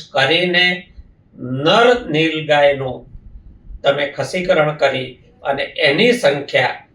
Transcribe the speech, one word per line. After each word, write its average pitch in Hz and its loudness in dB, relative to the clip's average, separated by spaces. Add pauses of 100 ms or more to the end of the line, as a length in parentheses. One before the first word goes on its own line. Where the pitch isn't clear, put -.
(120)
કરીને 175 2 (720)
નર 151 2 (240)
નીલગાયનું 143 0 (840)
તમે 143 0 (120)
ખસીકરણ 151 0
કરી 131 -2 (320)
અને 139 -4 (240)
એની 202 2
સંખ્યા 139 0 (120)